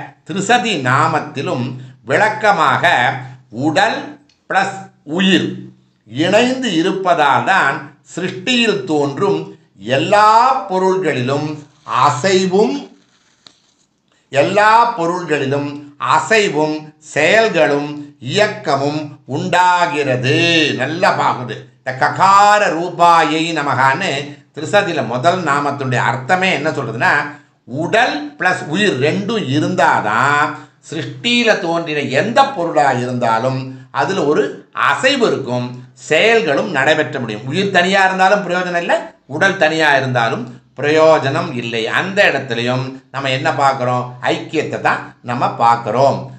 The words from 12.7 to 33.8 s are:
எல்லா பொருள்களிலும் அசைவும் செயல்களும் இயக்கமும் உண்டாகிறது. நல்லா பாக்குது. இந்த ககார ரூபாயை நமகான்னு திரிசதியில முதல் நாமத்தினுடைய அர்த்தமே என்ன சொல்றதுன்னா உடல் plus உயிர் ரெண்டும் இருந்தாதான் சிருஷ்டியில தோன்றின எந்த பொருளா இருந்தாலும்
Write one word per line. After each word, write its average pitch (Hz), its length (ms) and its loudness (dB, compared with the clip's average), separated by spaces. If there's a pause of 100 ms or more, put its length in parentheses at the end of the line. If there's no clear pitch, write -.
எல்லா 190 400 4 (180)
பொருள்களிலும் 151 800 -2 (380)
அசைவும் 156 680 2 (300)
செயல்களும் 156 840 2 (340)
இயக்கமும் 147 760 0 (260)
உண்டாகிறது. 160 1120 0 (360)
நல்லா 160 380 -2
பாக்குது. 123 420 -2 (180)
இந்த - 240 -12
ககார 196 640 4 (100)
ரூபாயை 165 720 2 (100)
நமகான்னு 143 580 0 (400)
திரிசதியில 160 560 -2
முதல் 131 360 0
நாமத்தினுடைய 139 600 -2
அர்த்தமே 127 500 0
என்ன 151 180 -2
சொல்றதுன்னா 135 420 -2 (560)
உடல் 196 480 0 (180)
plus 180 320 -2
உயிர் 180 340 0
ரெண்டும் 190 480 -2
இருந்தாதான் 143 1000 0 (360)
சிருஷ்டியில 220 720 -2
தோன்றின 165 420 -4 (140)
எந்த 214 340 2
பொருளா 156 460 0
இருந்தாலும் 123 640 -2 (320)